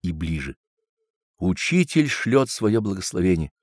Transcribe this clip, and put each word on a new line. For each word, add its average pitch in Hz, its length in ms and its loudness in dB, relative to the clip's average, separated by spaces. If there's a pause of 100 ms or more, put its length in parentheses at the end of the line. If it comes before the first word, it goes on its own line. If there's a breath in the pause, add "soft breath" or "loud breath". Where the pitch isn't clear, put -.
и 87 100 -4
ближе. 78 440 -6 (840)
Учитель 147 720 2
шлет 127 400 2
свое 110 320 0
благословение. 90 720 0 (120)